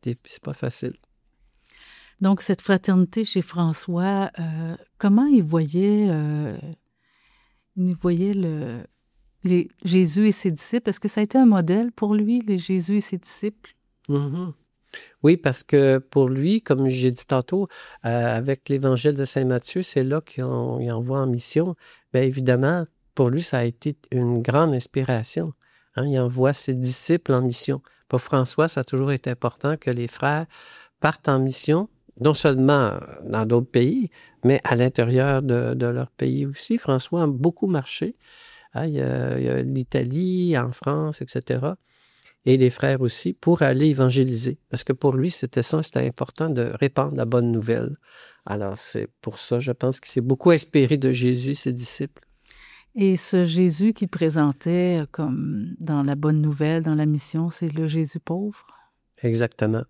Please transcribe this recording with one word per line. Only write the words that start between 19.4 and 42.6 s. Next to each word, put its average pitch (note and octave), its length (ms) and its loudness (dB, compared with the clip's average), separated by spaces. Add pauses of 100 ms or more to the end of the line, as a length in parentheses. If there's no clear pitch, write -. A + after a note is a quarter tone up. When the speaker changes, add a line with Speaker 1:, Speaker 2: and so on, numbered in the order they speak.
Speaker 1:
Matthieu, B2+ 380 -2
c'est C#3 220 -2
là C#3+ 160 -2
qu'il - 240 -10
en, B2 340 -4
il A#2+ 140 -4
envoie B2 280 -2
en C3+ 60 0
mission. D3+ 480 -2 (380)
Bien B2+ 100 2
évidemment, C3+ 640 2 (280)
pour B2+ 140 2
lui, C#3 140 0
ça C#3 160 -4
a A#2+ 60 0
été A#2+ 320 -6 (160)
une A#2+ 280 0
grande D3 320 2
inspiration. B2+ 800 -4 (440)
Hein, C3+ 100 -2
il C#3 140 0
envoie B2+ 320 2
ses C3+ 220 -4
disciples B2+ 580 -2
en B2+ 100 4
mission. B2+ 400 -4 (260)
Pour B2+ 120 0
François, C#3+ 480 0
ça D3 120 -4
a B2+ 40 -4
toujours C3+ 260 -2
été C3 200 -4
important B2+ 460 -4
que - 140 -6
les A#2+ 160 -4
frères D3 400 -2 (540)
partent - 280 -2
en C3+ 120 4
mission, D3 480 -2 (320)
non D3 140 4
seulement C3+ 580 4 (360)
dans A2 160 0
d'autres A#2+ 260 2
pays, E3 400 2 (340)
mais C3 180 6
à - 140 0
l'intérieur B2+ 680 2
de, B2 320 0
de B2 120 -2
leur B2 240 -4
pays C3 360 -2
aussi. C#3 320 -4
François D3+ 460 0
a - 20 2
beaucoup D3 400 0
marché. F3 480 -4 (600)
Hein, D#3+ 120 -4
il D#3 80 -4
y C#3 60 -2
a, B2+ 380 -2
il B2+ 60 -2
y B2 40 0
a B2+ 140 0
l'Italie, C#3 960 -2
en B2 140 -2
France, D3+ 500 -4
et C3+ 60 -10
cetera, B2+ 480 -4 (680)
et C3 120 6
les B2+ 140 6